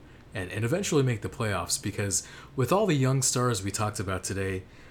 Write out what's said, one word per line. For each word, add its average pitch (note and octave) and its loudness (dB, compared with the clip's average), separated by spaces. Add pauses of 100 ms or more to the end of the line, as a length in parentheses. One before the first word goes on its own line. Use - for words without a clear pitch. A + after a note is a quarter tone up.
(340)
and, - -6
and G#2 -2
eventually D3+ 2
make A#2+ 2
the G2+ -4
playoffs. G2 -2
Because G2+ -2 (300)
with B2+ 2
all G3+ 4
the F3 4
young C3 4
stars B2 2
we G2 -2
talked G#2 -2
about F#2 -2
today, F#2+ -2 (280)